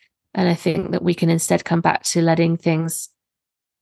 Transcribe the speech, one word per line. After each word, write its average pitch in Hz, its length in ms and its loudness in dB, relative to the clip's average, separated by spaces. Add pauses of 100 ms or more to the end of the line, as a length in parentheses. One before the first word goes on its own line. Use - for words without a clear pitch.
(340)
And 180 140 2
I 170 60 2
think 170 380 -4
that 175 100 -2
we 175 120 0
can 165 160 0
instead 165 340 0
come 170 160 0
back - 240 0
to - 180 0
letting 165 340 2
things 165 520 -2 (720)